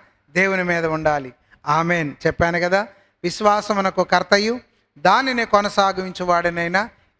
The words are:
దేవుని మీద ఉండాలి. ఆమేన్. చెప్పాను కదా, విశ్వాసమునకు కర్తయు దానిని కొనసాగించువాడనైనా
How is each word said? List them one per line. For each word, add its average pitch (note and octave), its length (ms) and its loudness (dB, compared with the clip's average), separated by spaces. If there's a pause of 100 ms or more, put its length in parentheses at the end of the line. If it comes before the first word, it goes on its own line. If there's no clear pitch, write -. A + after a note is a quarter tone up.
(300)
దేవుని F#3 340 0
మీద E3+ 220 -2
ఉండాలి. D3+ 480 -2 (340)
ఆమేన్. D#3+ 460 0 (140)
చెప్పాను E3+ 320 0
కదా, F#3+ 280 0 (360)
విశ్వాసమునకు G3 800 0
కర్తయు G3+ 560 0 (380)
దానిని A#3 480 2
కొనసాగించువాడనైనా F#3 1400 0 (300)